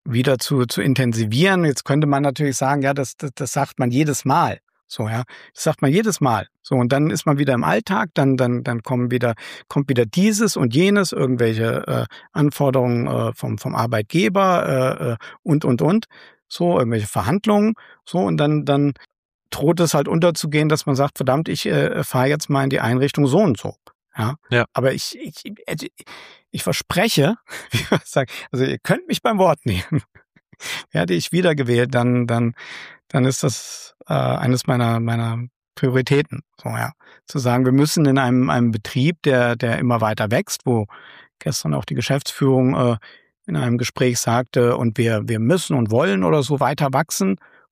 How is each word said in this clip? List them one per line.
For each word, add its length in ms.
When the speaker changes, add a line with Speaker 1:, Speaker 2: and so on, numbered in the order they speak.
Speaker 1:
wieder 320
zu, 300
zu 160
intensivieren. 840
Jetzt 180
könnte 220
man 160
natürlich 360
sagen, 260
ja, 100
das, 240
das, 160
das 200
sagt 260
man 100
jedes 340
Mal. 360
So, 200
ja, 140
das 100
sagt 180
man 100
jedes 300
Mal. 260
So, 140
und 180
dann 160
ist 160
man 120
wieder 160
im 120
Alltag, 480
dann, 240
dann, 260
dann 200
kommen 280
wieder, 220
kommt 220
wieder 160
dieses 500
und 180
jenes, 380
irgendwelche, 760
äh, 180
Anforderungen, 760
äh, 260
vom, 240
vom 180
Arbeitgeber, 1200
äh, 120
äh, 60
und, 220
und, 160
und. 240
So, 320
irgendwelche 280
Verhandlungen. 640
So, 140
und 180
dann, 260
dann 300
droht 320
es 120
halt 140
unterzugehen, 600
dass 160
man 100
sagt, 220
"Verdammt, 320
ich, 160
äh, 400
fahre 220
jetzt 220
mal 140
in 60
die 100
Einrichtung 480
so 120
und 180
so." 180
Ja? 180
Speaker 2:
Ja. 220
Speaker 1:
Aber 220
ich, 260
ich, 140
ich, 460
ich 120
verspreche, 720
<laughs> 180
wie 200
man 140
sagt, 260
also 100
ihr 160
könnt 300
mich 120
beim 160
Wort 280
nehmen. 260
<laughs> 1000
Werde 220
ich 200
wiedergewählt, 600
dann, 320
dann, 300
dann 160
ist 180
das, 520
äh, 60
eines 540
meiner, 320
meiner 460
Prioritäten, 680
so, 80
ja. 240
Zu 120
sagen, 260
wir 80
müssen 320
in 120
einem, 320
einem 220
Betrieb, 520
der, 320
der 240
immer 220
weiter 300
wächst, 340
wo 220
gestern 340
auch 120
die 80
Geschäftsführung, 800
äh, 220
in 100
einem 220
Gespräch 420
sagte, 580
und 200
wir, 300
wir 120
müssen 380
und 140
wollen 320
oder 200
so 160
weiter 320
wachsen. 460